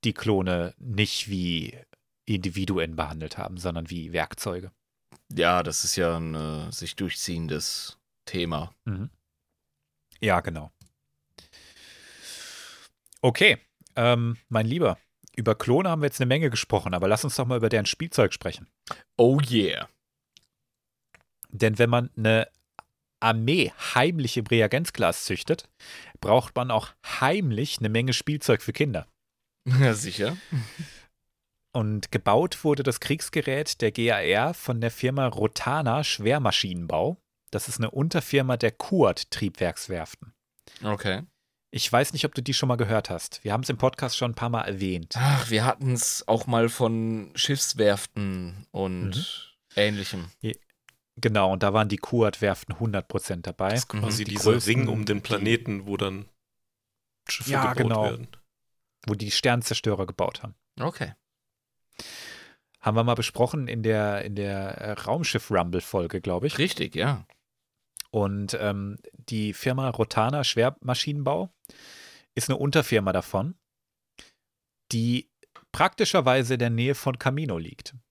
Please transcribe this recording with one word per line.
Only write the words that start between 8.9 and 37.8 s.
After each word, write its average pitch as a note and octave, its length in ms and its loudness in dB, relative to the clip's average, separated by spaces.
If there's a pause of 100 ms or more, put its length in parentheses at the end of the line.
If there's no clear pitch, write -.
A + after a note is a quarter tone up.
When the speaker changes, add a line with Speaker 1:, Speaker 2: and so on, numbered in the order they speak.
Speaker 1:
Ja, F#2+ 200 4
genau. D#2 300 -8 (2500)
Okay, C3 380 6 (380)
ähm, A#2 400 4 (120)
mein A#2 180 2
Lieber, B2 320 2 (380)
über A2 180 2
Klone D#3 340 2
haben D#3+ 140 0
wir D3 40 2
jetzt - 140 -2
eine B2+ 80 2
Menge C#3+ 220 2
gesprochen, G#2 440 0
aber F2+ 140 2
lass G#2+ 160 2
uns - 120 -4
doch B2 100 0
mal B2 100 0
über A2+ 120 2
deren G#2 180 2
Spielzeug C#3+ 460 2
sprechen. - 360 -10 (480)
Speaker 2:
Oh C3 240 8 (100)
yeah. G#2+ 380 2 (1600)
Speaker 1:
Denn G#2+ 300 2
wenn A#2+ 120 6
man A#2+ 260 2
eine A2 320 4 (720)
Armee A2+ 520 2 (220)
heimlich C#3+ 420 2
im A2 100 -2
Reagenzglas A2+ 800 2
züchtet, - 440 -2 (520)
braucht A#2+ 340 4
man B2+ 160 -2
auch A2 180 0 (320)
heimlich C3+ 580 2
eine A2 100 0
Menge A#2 240 2
Spielzeug C#3 500 0
für A2+ 100 -6
Kinder. B2 340 -2 (600)
Speaker 2:
<laughs> B2+ 140 6
Ja, B2+ 140 6
sicher. G#2 420 -2 (1400)
Speaker 1:
Und G#2+ 400 -2
gebaut A2+ 520 2
wurde C#3+ 180 2
das C3 180 0
Kriegsgerät C#3+ 800 -2
der A2 120 2
G A#2 200 2
A G2+ 80 2
R G#2 320 2
von A#2 300 -4
der A#2 80 0
Firma C3 360 0
Rotana B2+ 760 -2
Schwermaschinenbau. G2+ 1120 0 (340)
Das - 180 -4
ist A#2 100 -8
eine A2+ 120 -2